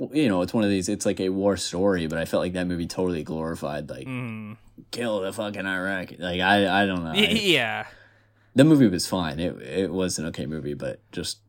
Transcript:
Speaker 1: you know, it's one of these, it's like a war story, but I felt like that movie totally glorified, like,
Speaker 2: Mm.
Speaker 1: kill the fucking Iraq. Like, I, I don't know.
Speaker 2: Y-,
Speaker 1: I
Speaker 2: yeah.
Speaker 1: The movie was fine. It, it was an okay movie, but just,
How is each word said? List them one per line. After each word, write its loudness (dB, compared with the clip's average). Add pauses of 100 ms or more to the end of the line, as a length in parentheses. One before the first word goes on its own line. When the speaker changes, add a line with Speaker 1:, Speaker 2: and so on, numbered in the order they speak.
(120)
Speaker 1:
you 2
know, 2
it's -2
one 2
of 2
these, 0
it's -2
like 0
a 0
war 2
story, 0
but -2
I 0
felt 0
like -2
that -2
movie -4
totally -2
glorified, -6
like, -12
Speaker 2:
Mm. -10 (340)
Speaker 1:
kill -4
the -4
fucking -6
Iraq. -4
Like, -2
I, 6
I 2
don't -2
know. -6
Speaker 2:
Y-, 4
Speaker 1:
I 0
Speaker 2:
yeah. 2 (720)
Speaker 1:
The 8
movie 8
was 2
fine. -2
It, -4
it -2
was 0
an -4
okay -6
movie, -6
but -8 (100)
just, -8